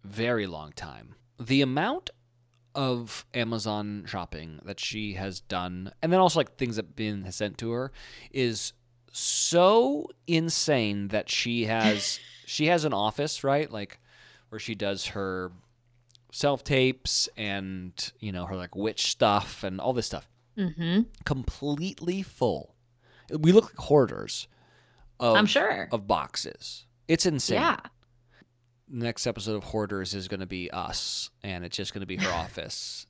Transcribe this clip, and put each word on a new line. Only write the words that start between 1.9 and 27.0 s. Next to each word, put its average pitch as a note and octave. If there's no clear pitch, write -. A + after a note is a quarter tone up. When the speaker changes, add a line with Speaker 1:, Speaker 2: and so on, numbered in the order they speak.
Speaker 1:
of B2
Amazon G#2
shopping E2
that F#2+
she G#2+
has F#2+
done, F2+
and E3
then F#3
also, F3
like, -
things A#2+
that G2
been G2+
sent G#2
to A2+
her, B2+
is A#2+
so A3+
insane C3
that G#2
she A#2
has, G#2+
Speaker 2:
<laughs> -
Speaker 1:
she D3+
has E3
an D3
office, A#2
right? C#3
Like, G#2
where A2
she A#2
does G2
her F#2
self-tapes C3
and, F#2+
you G#2
know, F2+
her, F#2+
like, F2
witch G#2
stuff -
and F#2+
all B2+
this A#2
stuff. -
Speaker 2:
Mm-hmm. F3
Speaker 1:
Completely D#3+
full. -
We D#3
look A3
like -
hoarders G#2+
of, A#2
Speaker 2:
I'm G#3
sure. E4
Speaker 1:
of G#2
boxes. -